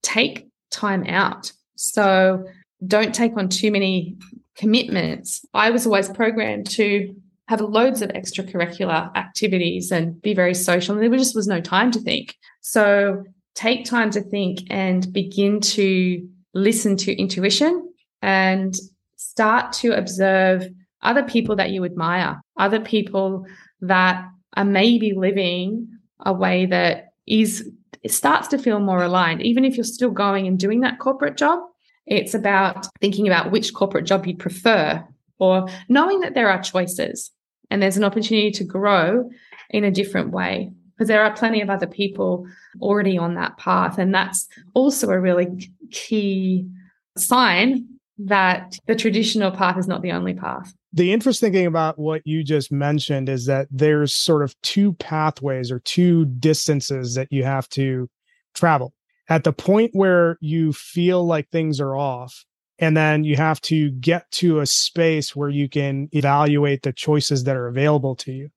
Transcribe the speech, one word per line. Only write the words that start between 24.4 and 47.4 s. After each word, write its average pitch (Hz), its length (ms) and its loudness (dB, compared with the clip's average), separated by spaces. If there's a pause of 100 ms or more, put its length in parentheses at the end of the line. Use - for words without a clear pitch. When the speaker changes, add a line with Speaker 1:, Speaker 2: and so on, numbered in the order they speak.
Speaker 1:
are 202 80 0
maybe 208 500 4
living 190 760 -2 (380)
a 196 60 0
way 185 340 2
that 175 460 0 (140)
is, 220 420 0 (340)
it - 100 -6
starts - 360 0
to 277 100 0
feel 214 220 0
more 185 220 2
aligned. 175 400 2
Even 240 220 2
if 262 120 2
you're 226 80 -2
still 240 260 -2
going 196 360 0
and 185 120 0
doing 208 220 0
that 254 180 -2
corporate 269 380 -2
job, 330 240 2 (460)
it's 196 280 0
about 196 520 0 (140)
thinking 202 280 0
about 170 240 2
which 220 220 0
corporate 196 320 0
job 190 200 0
you'd 180 120 -6
prefer, 170 640 0 (360)
or 185 300 4 (200)
knowing 349 320 4
that 339 140 -4
there 226 160 2
are 185 100 2
choices - 720 -4 (400)
and 202 120 0
there's 190 160 2
an 214 60 2
opportunity 214 460 2
to 208 140 -6
grow 196 640 2 (420)
in 208 140 0
a 196 60 4
different 190 400 -2
way, 95 420 -4 (240)
'cause 226 100 0
there 214 160 4
are 262 120 2
plenty 226 260 0
of 202 80 -4
other 190 180 -2
people 190 600 -4 (340)
already 196 380 2
on 170 160 -2
that - 240 -6
path. 185 400 0
And 190 160 2
that's 190 340 -2 (260)
also 262 360 2
a 185 100 2
really 180 260 2 (100)
k-, 185 120 -14 (220)
key 190 760 -2 (500)
sign 240 680 2 (320)